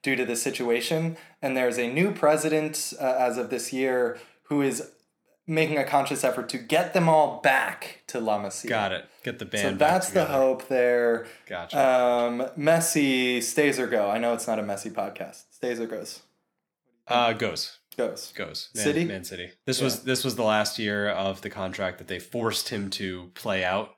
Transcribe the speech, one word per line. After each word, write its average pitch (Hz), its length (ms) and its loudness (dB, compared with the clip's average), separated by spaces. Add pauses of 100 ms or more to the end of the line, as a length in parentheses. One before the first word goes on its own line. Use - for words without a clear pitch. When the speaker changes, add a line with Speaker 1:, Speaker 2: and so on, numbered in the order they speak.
Speaker 1:
due 135 120 0
to 123 80 0
the 117 120 -2
situation. 135 800 0 (240)
And 131 160 -2
there's 120 220 0
a 120 120 0
new 160 200 2
president, 156 880 2
uh, 131 160 2
as 123 220 2
of 110 100 -2
this 113 240 -4
year 127 460 0 (240)
who 143 180 0
is 135 300 -2 (560)
making 156 320 0
a 131 40 0
conscious 139 400 0
effort 127 260 0
to 113 100 -6
get 170 340 0
them 170 160 4
all 156 320 4
back - 640 0
to - 140 -6
La 110 200 0
Masia. 101 300 -8
Speaker 2:
Got 107 220 0
it. 90 140 -6 (180)
Get 120 160 -6
the 110 60 -8
band - 180 -2
Speaker 1:
So - 80 2
Speaker 2:
back 147 220 4
Speaker 1:
that's 185 160 2
the 190 120 2
Speaker 2:
together. 147 180 0
Speaker 1:
hope 131 280 2
there. 120 580 2 (240)
Speaker 2:
Gotcha. 90 300 -4
Speaker 1:
Um, 123 640 4 (140)
Messi, 139 880 4
stays 139 380 2
or 123 80 0
go? 104 240 2
I 110 80 0
know 117 160 2
it's 117 120 -6
not 110 120 0
a 107 40 -4
Messi 101 280 -6
podcast. 98 580 -8
Stays 120 300 -4
or 113 80 -4
goes? 107 340 -10 (840)
Speaker 2:
Uh, 120 260 2
goes. 104 460 -6 (180)
Speaker 1:
Goes. - 400 -4
Speaker 2:
Goes. - 360 -10
Man, 110 120 -4
Speaker 1:
City? 147 180 2
Speaker 2:
Man 98 220 -4
City. 90 260 -12 (140)
This 127 140 -2
Speaker 1:
Yeah. 135 60 0
Speaker 2:
was, 127 180 -2
this 127 200 -2
was 120 140 -4
the 120 60 -2
last 107 360 2
year 104 300 -2
of 95 320 -4
the 104 80 -10
contract 92 480 -6
that 92 100 -18
they 90 120 -8
forced 113 500 -4
him 98 220 -6
to 90 440 -8
play 95 300 -2
out. 98 320 -2